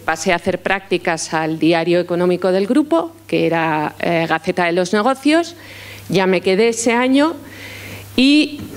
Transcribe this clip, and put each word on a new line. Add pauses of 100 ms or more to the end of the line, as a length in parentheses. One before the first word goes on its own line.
pasé
a
hacer
prácticas
al
diario
económico
del
grupo, (140)
que
era,
eh,
Gaceta
de
los
Negocios. (540)
Ya
me
quedé
ese
año (840)
y (160)